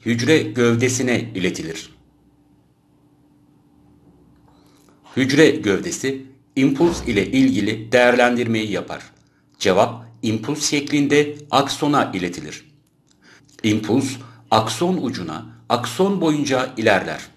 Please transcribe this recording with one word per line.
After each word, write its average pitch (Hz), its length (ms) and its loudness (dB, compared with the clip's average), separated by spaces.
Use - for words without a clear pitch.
hücre 127 320 2
gövdesine 120 960 0
iletilir. 90 560 -6
Hücre 139 340 6
gövdesi - 760 -2
impuls 139 520 2
ile 101 220 0
ilgili 113 640 0
değerlendirmeyi 120 760 2
yapar. 85 320 -8
Cevap 104 480 0
impuls 113 480 -4
şeklinde 147 680 0
aksona 139 640 0
iletilir. 85 500 -8
İmpuls 113 540 0
akson 175 520 0
ucuna, 82 680 -10
akson 185 520 -2
boyunca 135 560 -2
ilerler. 90 500 0